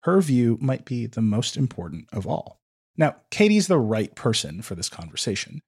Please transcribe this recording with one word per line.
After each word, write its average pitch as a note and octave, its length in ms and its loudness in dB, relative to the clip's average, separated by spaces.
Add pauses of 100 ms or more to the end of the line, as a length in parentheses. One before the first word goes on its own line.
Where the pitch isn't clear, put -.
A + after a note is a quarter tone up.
Her F#3+ 200 4
view B2 400 4
might C3 240 -2
be A#2+ 220 -6
the - 160 -4
most G#2+ 340 0
important F2 560 -4
of G2 140 -6
all. - 320 -6 (380)
Now, D3+ 180 2 (160)
Katie's G#3 380 4
the F3 100 6
right A2 380 0
person G#2+ 460 -2
for - 120 -10
this E2+ 140 -8
conversation. E2+ 800 -8